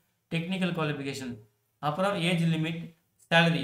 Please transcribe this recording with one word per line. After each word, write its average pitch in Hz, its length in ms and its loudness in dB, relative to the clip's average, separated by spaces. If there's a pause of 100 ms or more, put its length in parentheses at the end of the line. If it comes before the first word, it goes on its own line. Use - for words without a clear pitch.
(320)
technical 175 440 -2
qualification, 135 560 -4 (560)
அப்புறம் 190 260 0 (140)
age 170 240 2
limit, 160 300 -2 (480)
சேலரி, 170 340 4